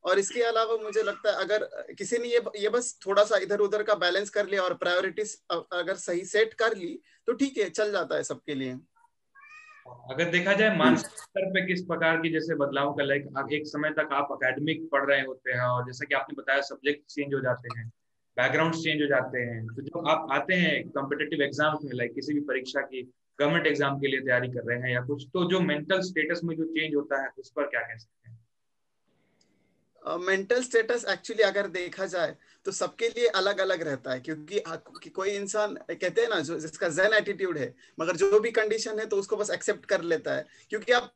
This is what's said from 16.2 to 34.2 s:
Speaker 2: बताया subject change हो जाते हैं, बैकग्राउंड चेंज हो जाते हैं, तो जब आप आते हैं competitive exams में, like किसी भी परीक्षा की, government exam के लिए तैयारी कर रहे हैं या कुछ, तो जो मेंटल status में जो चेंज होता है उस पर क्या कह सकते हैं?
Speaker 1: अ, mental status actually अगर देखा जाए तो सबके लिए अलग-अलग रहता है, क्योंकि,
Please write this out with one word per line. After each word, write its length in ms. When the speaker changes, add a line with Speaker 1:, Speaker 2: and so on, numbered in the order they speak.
Speaker 2:
बताया 200
subject 480
change 240
हो 60
जाते 400
हैं, 80
बैकग्राउंड 380
चेंज 260
हो 60
जाते 320
हैं, 280
तो 140
जब 260
आप 240
आते 220
हैं 360
competitive 520
exams 420
में, 100
like 220
किसी 180
भी 80
परीक्षा 400
की, 320
government 280
exam 320
के 80
लिए 120
तैयारी 280
कर 160
रहे 160
हैं 140
या 80
कुछ, 320
तो 180
जो 80
मेंटल 420
status 420
में 140
जो 80
चेंज 300
होता 280
है 140
उस 180
पर 80
क्या 180
कह 160
सकते 340
हैं? 160
Speaker 1:
अ, 100
mental 440
status 440
actually 360
अगर 260
देखा 380
जाए 300
तो 60
सबके 380
लिए 180
अलग-अलग 540
रहता 300
है, 80
क्योंकि, 400